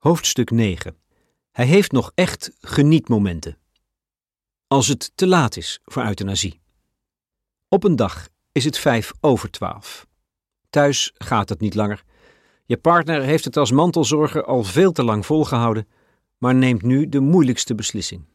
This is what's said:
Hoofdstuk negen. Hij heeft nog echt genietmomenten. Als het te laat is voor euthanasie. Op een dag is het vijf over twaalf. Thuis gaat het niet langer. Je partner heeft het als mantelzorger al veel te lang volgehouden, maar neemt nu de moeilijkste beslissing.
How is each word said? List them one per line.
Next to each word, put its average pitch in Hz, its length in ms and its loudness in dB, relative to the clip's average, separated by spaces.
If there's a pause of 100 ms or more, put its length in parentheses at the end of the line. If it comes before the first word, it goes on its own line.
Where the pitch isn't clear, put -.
Hoofdstuk 147 500 0
negen. 104 460 -2 (540)
Hij 123 160 0
heeft 190 260 4
nog 127 220 -2
echt - 460 -4
genietmomenten. 107 960 0 (1080)
Als 139 220 2
het - 260 -4
te 190 120 0
laat 165 300 2
is - 280 -12
voor 127 200 -6
euthanasie. 98 560 -6 (1080)
Op - 160 2
een 180 120 2
dag 104 320 -4 (240)
is 131 120 0
het 143 140 -2
vijf 117 420 0
over 123 300 0
twaalf. - 560 -12 (640)
Thuis 143 440 0
gaat 107 340 -2
het 92 120 -6
niet 104 140 -4
langer. 104 300 -4 (600)
Je 120 120 -2
partner 165 460 0
heeft 147 220 0
het 123 120 -6
als 139 140 2
mantelzorger 151 760 2
al 123 200 -2
veel 151 280 2
te - 100 -2
lang 107 240 0
volgehouden, 120 600 0 (500)
maar 127 160 2
neemt 127 280 2
nu 131 260 0
de 139 120 0
moeilijkste 135 540 2
beslissing. 98 500 -8 (100)